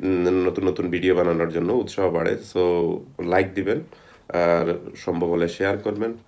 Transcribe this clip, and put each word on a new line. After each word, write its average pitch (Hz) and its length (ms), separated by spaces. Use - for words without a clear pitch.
উম, 90 440
নতুন 92 200
নতুন 90 220
ভিডিও 90 260
বানানোর 85 340
জন্য 87 240
উৎসাহ 98 360
বাড়ে। 82 280
So, 92 60
লাইক 92 300
দিবেন, 101 260
আর 85 680
সম্ভব 87 320
হলে 85 200
শেয়ার 98 300
করবেন। 110 360